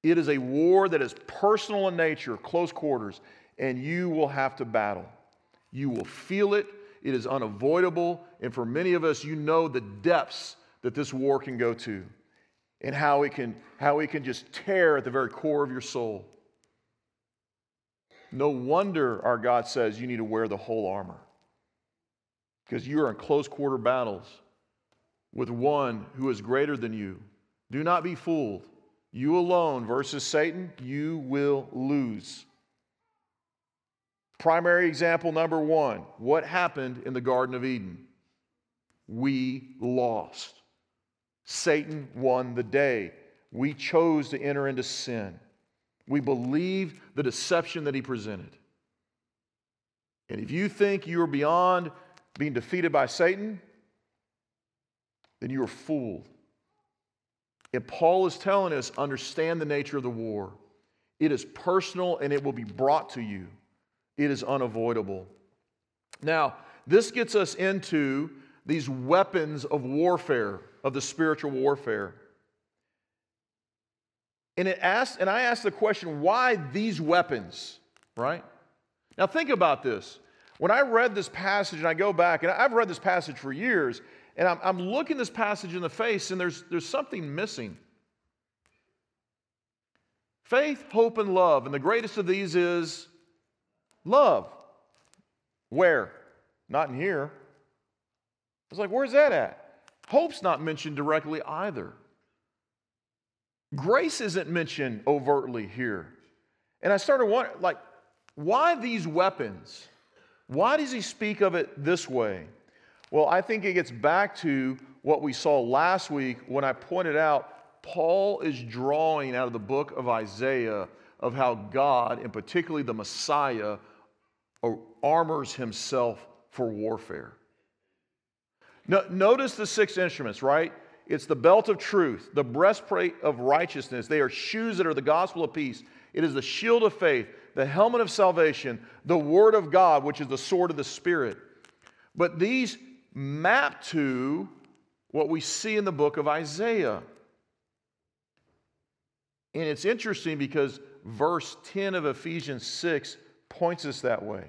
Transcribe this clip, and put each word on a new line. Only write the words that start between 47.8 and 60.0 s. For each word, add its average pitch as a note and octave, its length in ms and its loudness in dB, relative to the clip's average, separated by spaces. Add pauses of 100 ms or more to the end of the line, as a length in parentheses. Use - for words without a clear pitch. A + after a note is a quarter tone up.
that C#3+ 120 -2
he C3 60 -4
presented. G#2+ 560 -10 (1700)
And - 140 -8
if A2 100 -8
you F#3 160 -2
think G3+ 380 0
you E3+ 160 0
are E3 60 2
beyond E3+ 640 2 (460)
being D3 160 -4
defeated F3 380 -2
by C#3 140 4
Satan, G3 560 0 (1800)
then G2+ 100 -8
you C3 140 -2
are A2 40 -2
fooled. B2 600 -6 (1500)
And B2 140 -6
Paul F3+ 400 2
is D#3+ 100 -4
telling F#3+ 360 0
us, C3 240 -6
understand C#3+ 640 -4
the D#3 60 -4
nature C#3+ 320 -4
of C3 60 -4